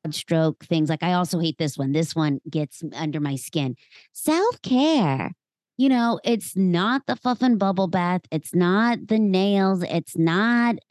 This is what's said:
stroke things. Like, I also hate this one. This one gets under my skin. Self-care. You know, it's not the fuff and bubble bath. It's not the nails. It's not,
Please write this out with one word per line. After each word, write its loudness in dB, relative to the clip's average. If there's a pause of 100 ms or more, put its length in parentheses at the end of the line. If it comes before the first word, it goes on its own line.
(120)
stroke -2
things. 0
Like, -4
I 2
also 0
hate -2
this -4
one. -2
This -2
one 0 (100)
gets -6 (140)
under -6
my -4
skin. -4 (380)
Self-care. 0 (440)
You 2
know, 2
it's -2
not 0
the -2
fuff -2
and 4
bubble 0
bath. 0
It's -6
not 2
the 2
nails. 2
It's -4
not, 2 (160)